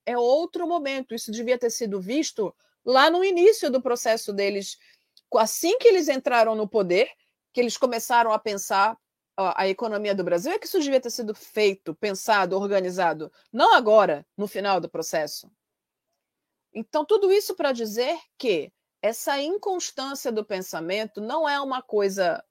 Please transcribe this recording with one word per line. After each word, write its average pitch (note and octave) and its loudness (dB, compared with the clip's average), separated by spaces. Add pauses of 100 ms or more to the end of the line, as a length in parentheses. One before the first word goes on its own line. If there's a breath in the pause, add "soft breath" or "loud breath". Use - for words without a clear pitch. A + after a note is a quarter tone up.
É A#3+ -4
outro D#4 0
momento, C4+ -4
isso A3+ -10
devia A#3+ -2
ter A#3+ -2
sido G3+ -4
visto G#3+ -4 (300)
lá C4 6
no F4+ 2
início F#4 4
do B3+ 0
processo A3+ -2
deles. G3+ -4 (560 soft breath)
Assim A#3+ 2
que B4 4
eles F4+ 6
entraram A#3+ 2
no G#3+ -4
poder, F#3+ 2 (440)
que B3 0
eles A#3 -2
começaram A#3 2
a A3 0
pensar G#3 0 (400)
a, F#3+ -2
a F#3+ 0
economia G#3 -4
do F#3+ -2
Brasil, F3 0
é G4+ -2
que E4+ -10
isso F#4 0
devia C#4 2
ter A#3+ -4
sido A3 -8
feito, G3 -2
pensado, G3 0
organizado, F3+ -2 (180)
não E4+ 4
agora, G#3+ 4 (100)
no G3+ -6
final G3 -2
do E3 -10
processo. D#3+ -6 (1200)
Então, D4 -4
tudo G4 4
isso G4+ 2
pra C#4+ 0
dizer A#3+ -2 (180)
que F3 -2 (280)
essa C#4 -2
inconstância D4+ -6
do G#3+ -4
pensamento F#3+ -6
não D4 -2
é C#4+ 0
uma C4 -6
coisa, F#3+ -2